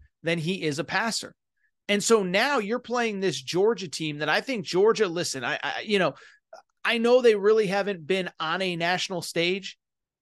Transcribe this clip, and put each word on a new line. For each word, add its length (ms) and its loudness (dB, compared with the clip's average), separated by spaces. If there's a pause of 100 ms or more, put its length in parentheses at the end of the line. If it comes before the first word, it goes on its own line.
(220)
than 160 -2
he 240 -4
is 160 -2
a 60 -4
passer. 500 -4 (540)
And 160 0
so 180 4
now 360 0
you're 200 -2
playing 400 -4
this 220 -2
Georgia 480 0
team 300 -8
that 100 -2
I 140 2
think 220 -6
Georgia, 440 2
listen, 340 -4
I, 180 -2
I, 240 -6
you 140 0
know, 160 2 (680)
I 140 0
know 220 6
they 140 8
really 320 4
haven't 400 -2
been 320 -2
on 240 -2
a 140 -2
national 460 -2
stage, 540 -2 (460)